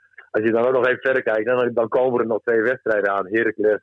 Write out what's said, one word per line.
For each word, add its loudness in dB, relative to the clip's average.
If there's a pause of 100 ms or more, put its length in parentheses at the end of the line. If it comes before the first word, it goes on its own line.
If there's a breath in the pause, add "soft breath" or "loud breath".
(300 loud breath)
als -2
je 2
dan 2
ook 2
nog 2
even 0
verder 0
kijkt, -2
dan, 0
dan 0
komen 0
er -2
nog -4
twee 0
wedstrijden 0
aan. -2
Heracles 0